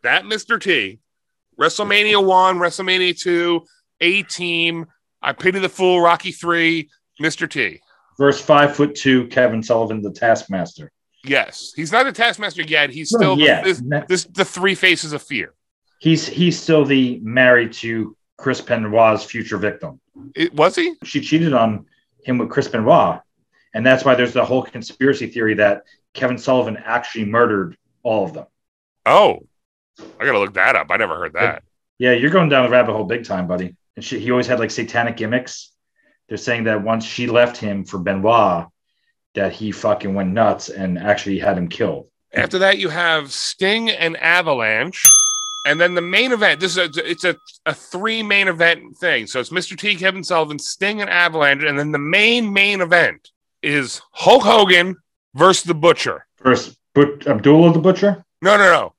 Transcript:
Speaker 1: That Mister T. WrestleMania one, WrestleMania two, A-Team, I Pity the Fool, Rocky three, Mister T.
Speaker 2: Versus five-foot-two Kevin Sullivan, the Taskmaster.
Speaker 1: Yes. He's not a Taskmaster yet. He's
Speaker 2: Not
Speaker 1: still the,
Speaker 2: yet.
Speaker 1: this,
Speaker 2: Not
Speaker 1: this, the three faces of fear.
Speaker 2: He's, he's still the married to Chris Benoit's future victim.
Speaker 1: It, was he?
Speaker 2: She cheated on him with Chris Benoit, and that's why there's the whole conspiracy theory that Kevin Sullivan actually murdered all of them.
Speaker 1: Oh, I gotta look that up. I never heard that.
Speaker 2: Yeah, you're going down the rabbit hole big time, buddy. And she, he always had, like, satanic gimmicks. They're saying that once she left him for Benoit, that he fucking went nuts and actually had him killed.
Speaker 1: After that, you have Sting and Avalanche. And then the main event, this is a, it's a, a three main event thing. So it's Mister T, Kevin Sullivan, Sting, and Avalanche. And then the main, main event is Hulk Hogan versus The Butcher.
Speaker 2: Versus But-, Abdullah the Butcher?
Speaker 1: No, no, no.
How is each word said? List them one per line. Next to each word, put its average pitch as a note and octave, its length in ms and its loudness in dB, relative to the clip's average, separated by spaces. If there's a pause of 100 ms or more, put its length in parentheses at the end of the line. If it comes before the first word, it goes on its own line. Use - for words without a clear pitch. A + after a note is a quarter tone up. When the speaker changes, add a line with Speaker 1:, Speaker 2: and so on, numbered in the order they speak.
Speaker 1:
That D#3 220 0
Mister G#3+ 320 -4
T. A2+ 420 -2 (600)
WrestleMania G3+ 640 2
one, F#3 320 4
WrestleMania F3+ 640 -2
two, F3 460 -2 (340)
A-Team, E3+ 840 -4 (360)
I C#3 120 -4
Pity F#3 260 -2
the F#3 80 -2
Fool, F3+ 320 0
Rocky E3+ 320 2
three, E3 580 -2 (300)
Mister D3+ 280 -6
T. A2 340 -6 (360)
Speaker 2:
Versus C#3 240 2
five-foot-two C#3+ 840 2
Kevin A2+ 340 0
Sullivan, A2 400 -2
the G2+ 120 -8
Taskmaster. F#2 760 -4 (360)
Speaker 1:
Yes. - 500 -4
He's D3+ 160 -8
not B3 160 2
a B3 60 -6
Taskmaster G#3 480 -4
yet. D3+ 300 0
He's D3+ 200 -10
Speaker 2:
Not A#3 80 0
Speaker 1:
still F#3+ 160 2
the, D3+ 80 2
Speaker 2:
yet. - 220 4
Speaker 1:
this, F3+ 160 -2
Speaker 2:
Not D3 260 -4
Speaker 1:
this, F3+ 160 -2
the F#3+ 220 -4
three F#3 280 -2
faces D#3+ 380 0
of D3 100 -8
fear. - 320 -10 (460)
Speaker 2:
He's, D#3+ 260 2
he's E3+ 320 0
still D#3 280 2
the C3 360 0
married A#2+ 520 2
to A2+ 420 -8 (220)
Chris B2+ 240 -4
Benoit's A2 640 2
future A2+ 320 -8
victim. - 420 -6 (360)
Speaker 1:
It, D#3 180 -2
was D#3 240 2
he? E4 260 -4
Speaker 2:
She - 160 -6
cheated D#3+ 340 0
on A2 340 0 (360)
him B2+ 140 -2
with A#2 120 -2
Chris - 200 -2
Benoit, A2 500 2 (540)
and A2 120 -4
that's C3 200 4
why B2+ 100 6
there's B2 160 0
the A#2+ 140 0
whole B2+ 180 -2
conspiracy B2+ 640 -4
theory A2 280 -2
that G2+ 280 2 (300)
Kevin B2 240 -4
Sullivan A2+ 400 -2
actually A2+ 480 -6
murdered G#2 500 0 (260)
all G#2+ 220 -2
of F2 100 -6
them. D2 120 -14 (600)
Speaker 1:
Oh, D#3 340 4 (800)
I A2+ 80 -6
gotta A#2+ 140 0
look G2 140 -2
that G#2 240 2
up. D2 120 -2
I F2+ 60 0
never F#2+ 220 -2
heard E2 160 -10
that. F2+ 300 -4 (340)
Speaker 2:
Yeah, B2 160 2
you're A#2+ 160 0
going E3+ 180 2
down C3+ 160 4
the A#2+ 80 0
rabbit A#2+ 220 4
hole G#2+ 100 -4
big A#2 220 -6
time, F#2 220 -6
buddy. F2+ 280 -6 (220)
And G2+ 80 -16
she, C3 140 -8
he A#2+ 120 -4
always B2 160 0
had, B2+ 100 0
like, A2+ 140 -2
satanic A#2 460 -4
gimmicks. A#2+ 560 -6 (560)
They're G#2+ 80 -8
saying A#2 280 -4
that G#2+ 160 0
once A2 220 -2
she B2 240 -6
left A#2+ 300 2
him G2+ 260 -6
for G2 160 -12
Benoit, F#2+ 680 0 (680)
that F#2+ 180 -2
he G#2+ 200 -8
fucking G#2 420 -2
went F#2+ 180 -4
nuts G#2 380 0
and F2+ 280 -6
actually G2+ 420 -2
had G2 180 -2
him F2 100 -4
killed. E2 400 -6 (260)
Speaker 1:
After - 260 -2
that, G3 180 2
you F#3+ 100 -6
have D#3 460 -2
Sting A3 560 -2
and E3 280 -2
Avalanche. D3+ 840 0 (640)
And D3+ 140 0
then F3+ 140 2
the E3+ 60 -2
main G3+ 300 0
event, F#3+ 300 0
this F3+ 160 -4
is D#3+ 200 -4
a, D#3+ 120 -6
it's E3+ 160 -6
a, G3+ 100 0 (300)
a D#3 80 -2
three A3 500 -8
main G3+ 240 0
event E3+ 500 0
thing. C3+ 300 -2
So B2+ 140 -6
it's A#2 100 -8
Mister F3+ 240 -8
T, G3+ 200 -4
Kevin F#3 280 -4
Sullivan, D3+ 360 -2
Sting, G#3 420 -6
and F#3+ 80 -6
Avalanche. D#3+ 540 2
And C#3+ 140 -2
then D3 140 -4
the D3 80 -2
main, G#3 540 0
main G3 260 0
event E3 500 0 (320)
is C#3+ 400 -4 (100)
Hulk A3+ 320 4
Hogan F#3 520 4 (400)
versus F3 280 4
The E3+ 120 -2
Butcher. D3 500 0 (160)
Speaker 2:
Versus - 360 0 (180)
But-, C#3+ 320 2
Abdullah D3+ 460 6
the E3 60 2
Butcher? F#3 440 2 (180)
Speaker 1:
No, G3 140 4
no, G3 160 6
no. A#2 280 2